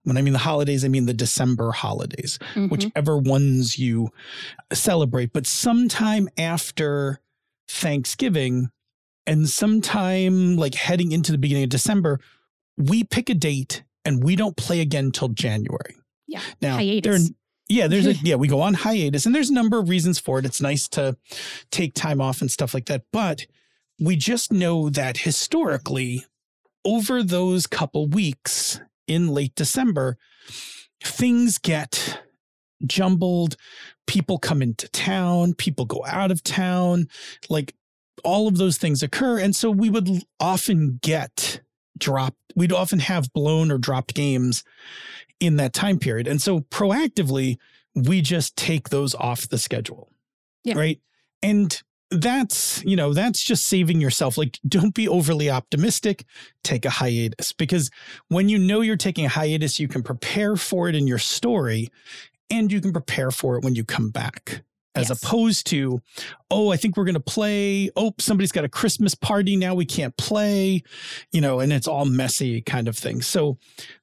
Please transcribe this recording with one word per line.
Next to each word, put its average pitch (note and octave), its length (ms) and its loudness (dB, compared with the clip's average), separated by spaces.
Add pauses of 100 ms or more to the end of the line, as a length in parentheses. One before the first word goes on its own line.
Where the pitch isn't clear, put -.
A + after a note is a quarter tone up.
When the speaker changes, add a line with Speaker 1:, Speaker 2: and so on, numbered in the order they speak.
Speaker 1:
When B2+ 140 2
I C3+ 40 4
mean C#3 120 4
the C3 60 2
holidays, C#3+ 460 0
I - 40 0
mean C3 180 2
the B2 80 0
December A#2 560 0
holidays, - 640 -6 (160)
Speaker 2:
Mm-hmm. G3 140 0
Speaker 1:
whichever D3+ 500 0
ones C3+ 640 2
you A#2 320 0 (600)
celebrate. C3+ 600 0
But C3+ 140 -2
sometime A3 920 2
after D3 800 -2 (480)
Thanksgiving C#3 1000 0 (580)
and D#3 220 2
sometime, F#3 1040 2
like, D3+ 200 0
heading F3 360 0
into D#3+ 200 0
the D3+ 80 2
beginning C#3 240 2
of C3 60 0
December, D3 500 2 (580)
we F#3 260 2
pick A#3+ 260 -4
a B3+ 40 2
date C#3+ 500 -2 (200)
and C3 200 2
we E3 120 4
don't G3+ 200 0
play E3+ 260 -2
again C#3 300 0
till C3 180 -2
January. G#2+ 640 -4 (320)
Speaker 2:
Yeah. D4+ 140 -10 (200)
Speaker 1:
Now, - 140 0
Speaker 2:
Hiatus. G#3 260 0 (280)
Speaker 1:
there, - 60 -14 (320)
yeah, G3+ 200 4
there's F#3+ 180 4
a, C4+ 80 6
Speaker 2:
<laughs> D3 100 -6
Speaker 1:
yeah, D#3+ 120 2
we C3+ 120 2
go C#3 140 2
on G3 140 2
hiatus, E3 500 0
and A#3 80 4
there's C#4 160 2
a C#4+ 40 2
number A#3 260 2
of F3+ 100 0
reasons F3+ 300 2
for C3 180 -2
it. C3 80 -2
It's - 160 -4
nice C#3+ 280 -2
to C3+ 280 -2 (540)
take E3 240 -2
time D3+ 260 0
off C3+ 200 0
and C3 100 -2
stuff - 240 -4
like B2+ 100 -4
that. C3+ 260 -4
But G3 360 -2 (520)
we E3+ 160 2
just A3+ 380 0
know E3+ 380 2
that C3+ 260 -2
historically, C3+ 1080 -2 (600)
over A3+ 400 2
those F3+ 420 2
couple D3+ 420 -2
weeks - 720 -2 (280)
in E3 220 2
late C#3+ 260 -2
December, D3 640 0 (840)
things A#3+ 540 2
get - 640 -4 (640)
jumbled. F3+ 680 2 (520)
People F#3 300 0
come C#3+ 240 0
into A#2 280 -2
town, F3+ 640 2
people C3+ 300 -2
go - 200 -4
out F#3 260 0
of E3+ 120 -2
town, F3+ 640 0 (420)
like, D3+ 240 -2 (500)
all G3+ 240 2
of F#3+ 100 2
those F3+ 200 2
things D3 260 0
occur. A#3+ 360 0
And G3 160 2
so A#3 140 0
we G#3+ 200 2
would G3+ 200 2
l-, F#3 100 2 (200)
often D#3+ 640 2
get - 600 -4 (360)
dropped. C3+ 400 -2 (180)
We'd F3 160 4
often F3+ 280 2
have D3 340 -2
blown D#3 380 2
or C#3 60 0
dropped C3 380 -2
games C3 480 0 (760)
in D#3+ 180 2
that C3 160 0
time G3 260 0
period. A#2 280 -2
And C#3+ 140 0
so F3+ 200 0
proactively, E3 960 0 (360)
we E3 280 2
just D#3+ 340 0
take - 340 -2
those C#3 260 0
off A#2+ 340 -4
the B2 80 -2
schedule. - 540 -6 (520)
Speaker 2:
Yeah. A3+ 140 -2
Speaker 1:
Right. D#3 240 0 (420)
And G3+ 360 2 (300)
that's, A#3+ 760 0
you F#3+ 100 2
know, D3 180 2
that's G3+ 300 0
just - 240 0
saving F3 340 2
yourself. C3 360 0
Like, D3+ 300 -2
don't F#3 280 4
be A3 120 0
overly D#3 420 2
optimistic. D#3 760 0 (380)
Take B2+ 220 -2
a C3+ 40 -2
hiatus, A#2 640 -2
because D#3+ 380 -2 (380)
when F#3+ 200 4
you G#3+ 80 4
know G3 240 4
you're A3 140 2
taking E3 300 -2
a C3+ 40 0
hiatus, D3+ 500 0
you - 80 -2
can C3 160 -4
prepare G#3 520 -2
for F3 320 -2
it E3 80 0
in D3 120 2
your B2 120 2
story, A#2+ 680 0 (600)
and A3 220 2
you G3+ 80 0
can G3 140 0
prepare C#3 380 -2
for B2+ 260 -2
it A#2+ 60 -6
when C3 120 0
you A2+ 80 -2
come A2 260 -2
back. - 540 -8 (340)
As A#2+ 120 0
Speaker 2:
Yes. B2 140 -4
Speaker 1:
opposed A3+ 440 0
to, C3 340 -2 (480)
"Oh, G3+ 220 2
I E3+ 60 2
think G3 180 -2
we're G3+ 80 2
gonna F3 160 0
play. G3+ 800 -2
Oh, G#3+ 200 0
somebody's G3 360 0
got E3+ 100 0
a C#3 60 -2
Christmas - 440 0
party. G3+ 440 0
Now F#3 180 0
we F3+ 100 0
can't C#3 300 -4
play," G3+ 680 0 (500)
you E3 80 4
know, C3+ 180 2
and C#3 140 2
it's B2+ 140 0
all C#3+ 180 0
messy B2+ 560 0
kind A#2 260 -2
of A2+ 100 -4
thing. A#2+ 240 -6
So D3 360 0 (460)